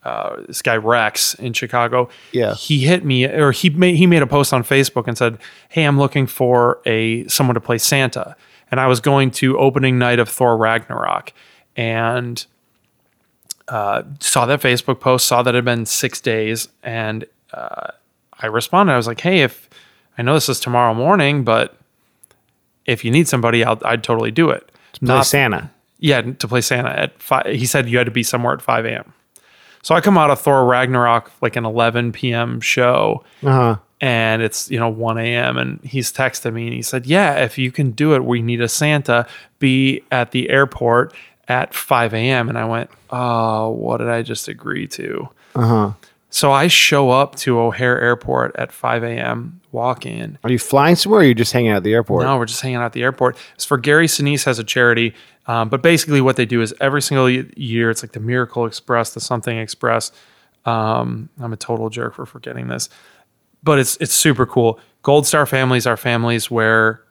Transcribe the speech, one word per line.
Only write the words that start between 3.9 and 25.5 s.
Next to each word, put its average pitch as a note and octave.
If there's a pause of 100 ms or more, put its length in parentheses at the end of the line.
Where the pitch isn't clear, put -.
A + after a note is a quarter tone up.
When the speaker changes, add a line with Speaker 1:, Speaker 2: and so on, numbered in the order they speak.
Speaker 1:
he E3
made E3+
a C3+
post C#3+
on B2
Facebook C#3
and A#2
said, A2+ (300)
"Hey, D#3+
I'm C#3+
looking C#3
for B2
a, A2+
someone B2
to A#2
play A#2+
Santa." - (360)
And C3
I C3
was B2+
going C#3
to C3
opening C3
night B2
of A2+
Thor A#2+
Ragnarok A2+ (460)
and, A#2 (1200)
uh, G2+ (160)
saw -
that C#3
Facebook B2
post, B2+
saw B2
that B2
it A#2+
had A#2+
been A#2
six -
days. A2 (140)
And, A2 (280)
uh, - (520)
I A#2
responded. D3+
I B2+
was A2+
like, A#2
"Hey, F3+
if, - (480)
I B2
know B2
this D3+
is -
tomorrow A#2+
morning, C#3+
but A#2 (1080)
if A#2
you A2+
need D#3
somebody, A#2
I'll, A2+
I'd A#2
totally A2+
do D#3+
it." - (240)
Speaker 2:
To -
play C3
Speaker 1:
Not C3
Speaker 2:
Santa. B2+ (280)